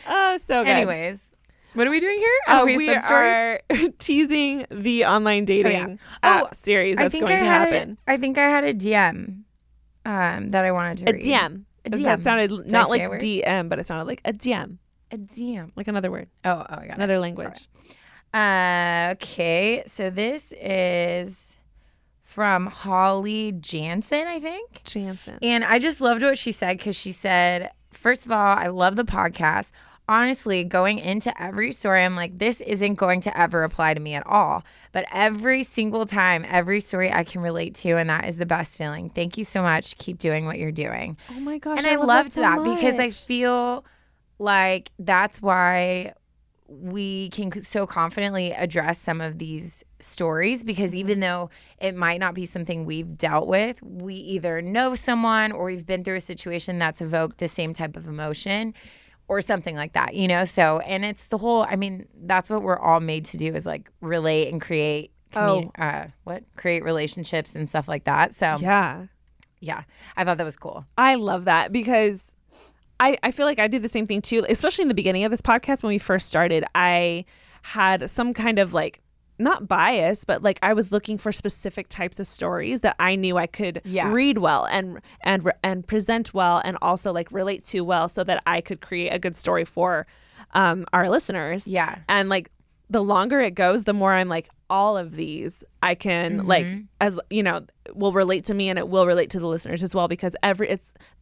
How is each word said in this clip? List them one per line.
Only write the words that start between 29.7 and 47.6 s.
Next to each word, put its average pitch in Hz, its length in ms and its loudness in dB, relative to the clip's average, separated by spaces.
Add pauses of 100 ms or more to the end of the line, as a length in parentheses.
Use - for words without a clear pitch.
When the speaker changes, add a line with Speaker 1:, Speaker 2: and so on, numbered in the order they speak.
Speaker 2:
Honestly, 220 560 2
going 190 360 2
into 214 320 -2 (100)
every 202 300 -4
story, 190 320 4
I'm 185 100 2
like, 175 220 -6
'This 220 240 0
isn't 202 340 -2
going 180 280 2
to - 140 -4
ever 170 280 2
apply 160 300 0
to 156 60 -4
me 151 140 -8
at 143 140 -6
all.' 165 340 2 (300)
But 185 200 -4
every 220 520 2
single 220 420 -2
time, 185 420 2
every 180 320 2
story 185 320 0
I 170 120 2
can 180 160 -10
relate 170 360 -4
to, 170 200 2
and 165 120 0
that 156 200 -2
is 165 100 -6
the 170 80 -2
best 170 320 -2
feeling. 160 320 -8
Thank 175 260 -4
you 220 60 -6
so 196 200 -2
much. - 360 0
Keep 180 200 -10
doing 160 280 -2
what 160 120 -6
you're 156 120 -4
doing." 151 460 -6 (200)
Speaker 1:
Oh 262 40 -10
my 294 180 -6
gosh, 302 200 -4
Speaker 2:
And 285 100 0
Speaker 1:
I 311 60 6
Speaker 2:
I - 20 2
Speaker 1:
love 285 100 2
Speaker 2:
loved 254 220 6
Speaker 1:
that - 40 -6
so - 100 -4
Speaker 2:
that 311 340 2
because 254 240 2
I 247 60 2
Speaker 1:
much. - 180 -10
Speaker 2:
feel 247 600 -2 (540)
like 190 600 2
that's 190 420 2
why 180 720 2 (560)
we 190 640 -8
can 196 200 -6
c-, 202 100 -10